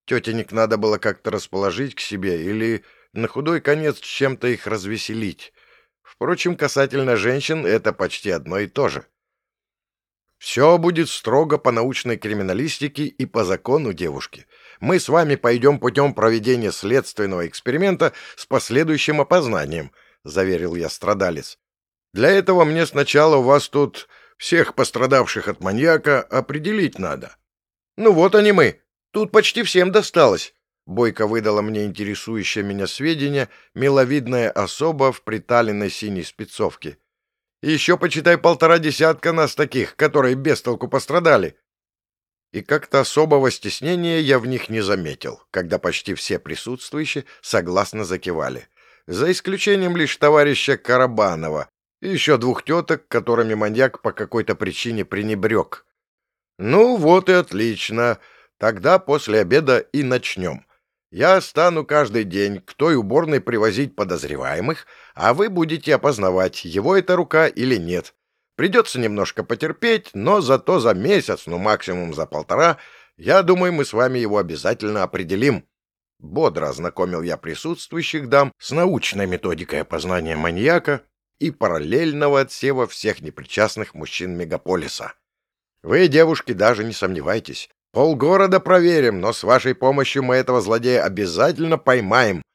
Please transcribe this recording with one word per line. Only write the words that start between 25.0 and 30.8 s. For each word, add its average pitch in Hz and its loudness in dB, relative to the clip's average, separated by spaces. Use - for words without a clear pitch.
от 101 -8
маньяка 135 2
определить 151 -4
надо». 73 -8
«Ну 202 4
вот 185 4
они 208 6
мы. 151 2
Тут 214 -4
почти 214 2
всем 185 2
досталось», 151 2